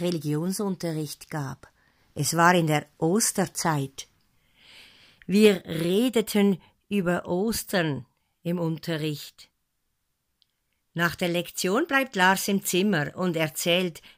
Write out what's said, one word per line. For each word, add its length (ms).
Religionsunterricht 1300
gab. 380
Es 200
war 200
in 100
der 220
Osterzeit. 1080
Wir 380
redeten 920
über 380
Ostern 800
im 160
Unterricht. 920
Nach 200
der 140
Lektion 560
bleibt 300
Lars 320
im 180
Zimmer 500
und 200
erzählt, 680